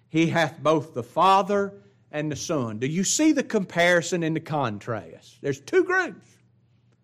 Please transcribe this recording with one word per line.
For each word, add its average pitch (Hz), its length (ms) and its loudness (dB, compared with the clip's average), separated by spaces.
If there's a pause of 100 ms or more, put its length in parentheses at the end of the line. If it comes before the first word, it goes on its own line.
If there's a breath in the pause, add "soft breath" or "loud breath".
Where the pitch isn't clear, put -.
he 160 180 2
hath 147 340 0
both 151 320 0
the 120 80 -6
Father 196 720 2 (380 soft breath)
and 151 200 -4
the 135 40 -6
Son." 123 420 -4
Do 123 80 -4
you 165 180 -2
see 311 280 2
the 277 100 0
comparison 175 800 0
and 160 140 -2
the 156 60 -4
contrast? 110 1000 -6
There's 139 180 -4
two 359 260 2
groups. 359 440 -4 (760)